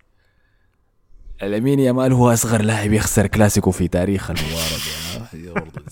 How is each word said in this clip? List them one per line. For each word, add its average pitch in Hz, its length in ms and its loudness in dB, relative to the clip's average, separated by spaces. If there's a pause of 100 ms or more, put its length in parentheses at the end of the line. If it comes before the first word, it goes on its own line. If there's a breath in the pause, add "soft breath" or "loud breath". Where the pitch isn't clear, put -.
(1400)
لامين 113 360 0
يامال 131 340 2
هو 123 200 6
أصغر 113 300 0
لاعب 107 300 0
يخسر 104 340 2
كلاسيكو 104 440 4
في 90 180 0
تاريخ 95 420 -2
المباراة 80 260 -4
دي. 82 640 -8
آه، 113 120 -16
هي 85 220 -16
برضه - 380 -8